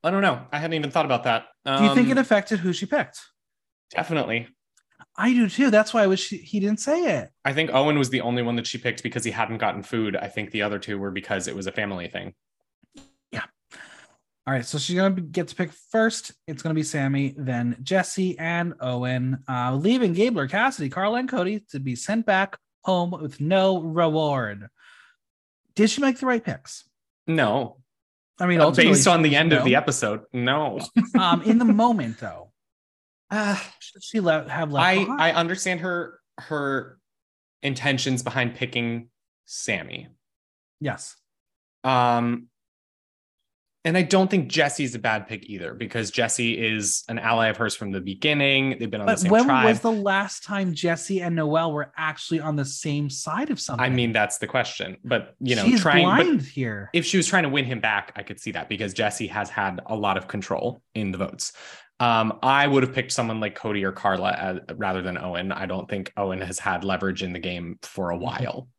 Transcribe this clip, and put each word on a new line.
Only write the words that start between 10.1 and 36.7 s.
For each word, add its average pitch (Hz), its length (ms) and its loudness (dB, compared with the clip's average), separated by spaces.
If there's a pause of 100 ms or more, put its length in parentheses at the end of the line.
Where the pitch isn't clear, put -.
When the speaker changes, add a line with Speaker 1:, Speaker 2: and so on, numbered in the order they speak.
Speaker 1:
I 95 120 -4
think 104 240 -8
the 107 100 -4
other 104 180 -2
two 101 200 -8
were 98 120 -6
because 95 360 -4
it - 80 -8
was 95 120 -8
a 92 40 -6
family 98 360 -6
thing. 92 260 -10 (960)
Speaker 2:
Yeah. - 120 -8 (1000)
All 135 80 -2
right. 123 120 -2
So - 120 -6
she's 180 180 -2
gonna 190 200 4
be, 185 80 -4
get 165 260 -4
to - 60 -18
pick 170 160 -4 (200)
first. 226 420 0 (140)
It's 147 140 -12
gonna 160 140 -2
be 156 80 0
Sammy, 139 540 0
then 120 440 -2
Jesse 185 560 0
and 170 420 -2
Owen, 127 680 -2
uh, 127 260 0
leaving 202 380 2
Gabler, 190 340 2
Cassidy, 202 420 0
Carla, 208 300 -2
and 262 100 -4
Cody 208 320 -2 (100)
to 143 80 -8
be 131 160 -4
sent 220 300 -2
back 196 320 2 (260)
home 175 280 0
with 151 300 -8
no 190 400 4
reward. 151 840 0 (1080)
Did 214 140 6
she 277 120 -2
make 262 180 0
the 262 60 -4
right 240 180 0
picks? - 420 -10 (420)
Speaker 1:
No. 131 500 0 (640)
Speaker 2:
I 180 60 0
mean, 175 160 4
Speaker 1:
Uh, 147 40 10
Speaker 2:
ultimately, 160 280 8
Speaker 1:
based 139 140 6
on 165 160 6
the 151 60 6
Speaker 2:
she 143 60 4
Speaker 1:
end 160 160 6
of 147 80 6
Speaker 2:
no. 131 60 0
Speaker 1:
the 127 100 6
episode, 113 460 0 (100)
no. 127 480 -2 (160)
<laughs> - 240 4
Speaker 2:
Um, 175 220 4
in 220 160 4
the 240 80 4
moment, 208 540 4
though, - 320 -14 (800)
Speaker 1:
Uh, 202 280 0 (220)
Speaker 2:
should - 240 -20
she 226 180 -4
le-, 156 260 2
have 151 240 -4
left 147 140 4
Speaker 1:
I, 185 140 4
Speaker 2:
behind? 233 220 -2
Speaker 1:
I 160 120 4
understand 170 480 -2
her, 175 380 -6 (200)
her 139 580 -6 (640)